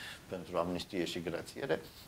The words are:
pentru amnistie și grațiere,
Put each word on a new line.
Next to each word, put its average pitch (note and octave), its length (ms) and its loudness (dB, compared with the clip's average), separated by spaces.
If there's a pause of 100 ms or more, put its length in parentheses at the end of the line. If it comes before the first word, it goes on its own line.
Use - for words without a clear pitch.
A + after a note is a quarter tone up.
(280)
pentru F2 280 -2
amnistie F2 480 4
și E2+ 180 0
grațiere, E2+ 580 0 (280)